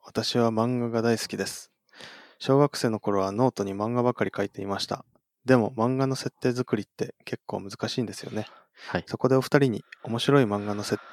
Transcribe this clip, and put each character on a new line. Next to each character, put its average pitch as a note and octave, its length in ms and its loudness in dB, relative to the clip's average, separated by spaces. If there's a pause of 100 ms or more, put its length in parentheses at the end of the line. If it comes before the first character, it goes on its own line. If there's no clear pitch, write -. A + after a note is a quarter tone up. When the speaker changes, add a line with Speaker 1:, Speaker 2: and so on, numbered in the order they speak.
Speaker 1:
私 - 340 -4
は A#2 140 4
漫 A#2 280 0
画 A#2+ 100 -2
が A2+ 120 0
大 A#2 160 2
好 - 100 -6
き - 100 -6
で G2 80 -4
す。 - 260 -12 (680)
小 C3+ 200 4
学 C#3+ 160 4
生 B2 140 0
の G#2+ 100 -2
頃 G2+ 220 0
は F#2+ 100 0
ノ A#2+ 200 2
ー - 40 -10
ト G2+ 80 -2
に G2 100 -4
漫 G#2+ 200 -2
画 B2 100 2
ば B2 100 2
か - 120 -2
り F#2+ 100 -4
書 G2+ 80 -2
い G2+ 60 -2
て - 120 -12
い G2 40 -6
ま G2 160 -4
し - 40 -4
た。 - 200 -6 (400)
で B2+ 100 8
も A2 220 4
漫 A#2+ 180 0
画 C3+ 120 0
の C3+ 100 -4
設 - 240 -8
定 B2+ 100 2
作 B2 240 -2
り G#2 80 -2
っ - 20 -18
て - 380 -10
結 - 220 -8
構 G2+ 160 -6
難 - 260 -8
し - 120 -6
い B2 40 -2
ん - 20 -4
で G2+ 60 -8
す - 120 -14
よ G#2+ 100 -12
ね。 G#2+ 140 -6 (420)
Speaker 2:
は - 80 -2
い。 E3+ 100 -6
Speaker 1:
そ - 100 -6
こ - 120 0
で C3 80 6
お C3 40 4
二 - 180 4
人 C3+ 120 4
に G2 140 -6 (180)
面 A2+ 160 -4
白 C#3 220 6
い - 20 6
漫 G2+ 220 0
画 G#2 100 -4
の G#2 80 -6
設 - 180 -2 (120)